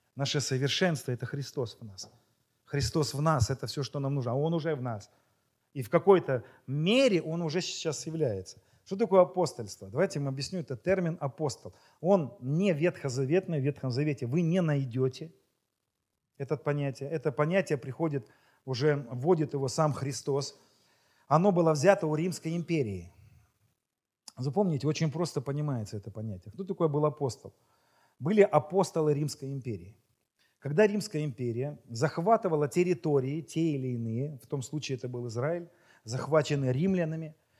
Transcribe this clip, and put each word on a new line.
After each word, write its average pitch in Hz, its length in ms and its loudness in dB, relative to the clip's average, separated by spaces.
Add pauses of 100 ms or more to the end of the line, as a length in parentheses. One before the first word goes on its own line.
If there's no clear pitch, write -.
(160)
Наше 139 240 -2
совершенство — 135 720 0
это 123 140 -6
Христос 135 540 -6
в - 40 -18
нас. 98 260 -16 (540)
Христос 143 500 -2
в 135 80 -4
нас — 151 280 2
это 131 160 -6
всё, 143 160 -6
что 139 180 -6
нам 135 140 -2
нужно, 123 180 -2
а - 20 -2
Он 156 200 0
уже 160 200 -2
в 127 80 -6
нас. 117 280 -8 (640)
И 139 80 -6
в 107 60 -8
какой-то 165 540 6 (240)
мере 185 560 4
Он 165 200 -4
уже 160 180 -2
сейчас - 460 -4
является. 139 520 -2 (260)
Что 196 120 -8
такое 190 260 6
апостольство? 160 680 -2
Давайте 151 300 0
я 143 60 -2
вам 135 100 -4
объясню, 143 260 -8
это 135 160 -8
термин 180 440 0
апостол. 143 520 -6 (280)
Он 165 400 2
не 160 320 0
ветхозаветный, 151 880 -2
в 131 40 -2
Ветхом 135 260 -4
Завете 135 360 -2
вы 147 160 0
не 170 180 2
найдёте 139 720 -2 (1040)
это 143 180 -4
понятие. 143 540 -4
Это 156 220 -2
понятие 160 460 0
приходит, 139 500 -4 (360)
уже 143 460 0
вводит 147 440 0
его 135 140 -2
сам 151 240 2
Христос. 135 680 -4 (720)
Оно 175 240 6
было 170 200 6
взято 170 340 6
у 151 80 0
Римской 165 420 -2
империи. 113 560 -2 (1200)
Запомните, 147 500 0
очень 156 240 0
просто 156 300 -4
понимается 139 560 -4
это 101 140 -10
понятие. 104 420 -10
Кто 196 120 -10
такой 175 240 0
был 147 160 0
апостол? 143 480 -2 (640)
Были 196 240 6
апостолы 160 720 4
Римской 139 380 -6
империи. 110 440 -8 (640)
Когда 151 260 4
Римская 196 380 -2
империя 127 540 -4 (100)
захватывала 160 800 2
территории, 156 720 0
те - 200 -6
или 143 280 0
иные, 123 500 -4
в - 80 -20
том 139 160 -6
случае 135 360 -6
это 127 100 -8
был 123 200 -8
Израиль, 156 400 -4 (360)
захваченный 135 680 2
римлянами – 160 600 0 (260)